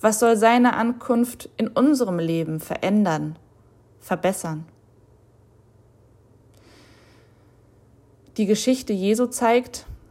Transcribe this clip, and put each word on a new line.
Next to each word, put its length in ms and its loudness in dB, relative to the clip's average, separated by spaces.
Was 180 2
soll 180 4
seine 380 4
Ankunft 840 -2
in 120 -4
unserem 500 0
Leben 420 -4
verändern, 760 -2
verbessern? 680 -6
Die 80 0
Geschichte 480 0
Jesu 360 0
zeigt, 580 -2